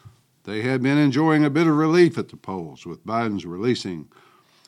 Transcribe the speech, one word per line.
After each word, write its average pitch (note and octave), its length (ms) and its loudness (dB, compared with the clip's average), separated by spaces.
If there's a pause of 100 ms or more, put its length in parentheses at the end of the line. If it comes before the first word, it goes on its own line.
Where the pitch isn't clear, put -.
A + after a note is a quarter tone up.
(440)
They G#2+ 180 -8
had B2+ 220 -2
been C#3 160 2
enjoying D3+ 440 2
a D3 60 2
bit D#3+ 160 2
of D#3 100 4
relief D#3+ 440 4
at - 100 -6
the - 80 -18
polls, E2 480 -12
with E2+ 220 -14
Biden's A2 360 -4
releasing F2+ 640 -6 (600)